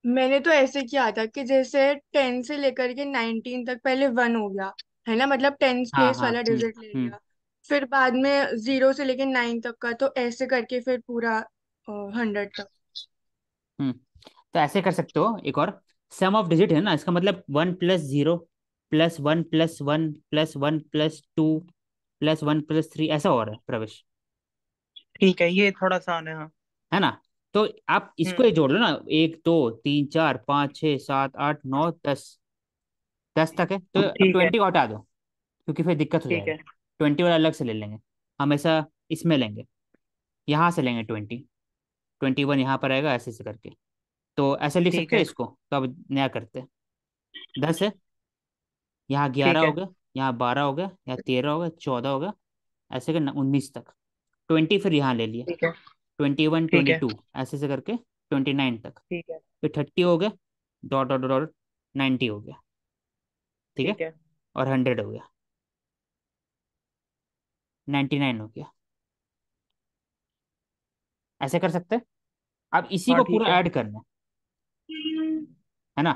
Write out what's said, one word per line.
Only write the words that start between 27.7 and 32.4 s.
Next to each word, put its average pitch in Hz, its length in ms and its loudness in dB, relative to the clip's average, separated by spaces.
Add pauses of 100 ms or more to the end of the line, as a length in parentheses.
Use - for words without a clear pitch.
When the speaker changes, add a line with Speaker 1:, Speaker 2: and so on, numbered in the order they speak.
Speaker 2:
आप - 300 0
इसको 180 140 0
Speaker 3:
हम्म। 247 120 4
Speaker 2:
ही 214 80 6
जोड़ 147 200 4
लो 190 60 2
ना, 233 100 4 (240)
एक, 160 320 2
दो, 160 300 4
तीन, 143 320 0
चार, 156 300 0 (120)
पाँच, 143 280 0
छः, 151 220 0
सात, 135 400 -2
आठ, 147 280 -2
नौ, 147 240 0 (160)
दस, - 320 -6 (960)